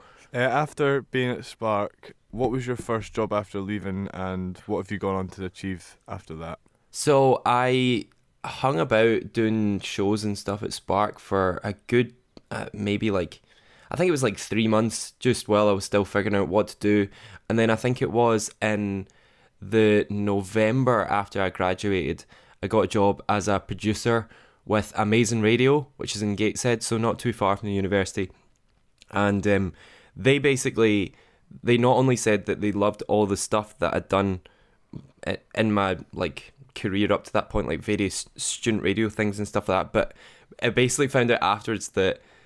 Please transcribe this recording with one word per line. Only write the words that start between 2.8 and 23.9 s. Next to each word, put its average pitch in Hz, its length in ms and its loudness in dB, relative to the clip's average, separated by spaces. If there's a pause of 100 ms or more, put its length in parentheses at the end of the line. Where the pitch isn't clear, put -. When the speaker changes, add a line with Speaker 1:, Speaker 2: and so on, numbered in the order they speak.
Speaker 1:
job 107 200 -2
after 101 260 -4
leaving, 98 540 -6
and 92 540 -6
what 104 100 -2
have 98 140 -6
you 101 80 -6
gone 98 160 -2
on 92 140 -6
to 95 160 -12
achieve - 520 -10 (100)
after 98 280 -14
that? 82 240 -12 (320)
Speaker 2:
So 135 520 4
I 127 640 2 (400)
hung 139 340 -2
about 113 540 2
doing 107 480 2
shows 104 420 -2
and 104 140 -4
stuff 101 260 -6
at - 80 -6
Spark 101 480 0
for 95 440 0
a 101 100 -4 (140)
good, 120 260 2 (380)
uh, 110 200 -8
maybe, 104 400 -2
like, 90 300 -4 (500)
I 117 60 -8
think 180 100 2
it 180 40 2
was, 135 120 0
like, 104 140 -2
three 110 300 -2
months, 110 520 0
just 120 300 0
while 104 180 4
I 101 60 4
was 98 100 -2
still 101 220 2
figuring 101 300 0
out 98 120 2
what 98 220 2
to - 80 -16
do. 104 320 2 (400)
And 113 100 0
then 113 100 4
I 110 60 2
think 127 260 -2
it 90 100 -2
was 113 380 2 (120)
in 104 460 -2 (540)
the 107 480 4
November 104 1000 0
after 98 320 -2
I 92 80 2
graduated, 92 760 -2 (400)
I 101 40 -4
got 107 140 2
a 95 60 2
job 101 400 2
as 101 200 0
a 98 120 2
producer 107 720 -2 (360)